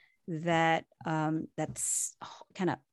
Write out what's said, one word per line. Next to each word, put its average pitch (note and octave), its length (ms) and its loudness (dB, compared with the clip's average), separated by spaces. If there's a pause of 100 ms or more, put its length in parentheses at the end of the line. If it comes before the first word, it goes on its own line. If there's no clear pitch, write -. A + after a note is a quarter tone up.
(280)
that, E3 580 2 (200)
um, D#3 420 0 (100)
that's - 580 -4 (380)
kinda F3 260 0 (140)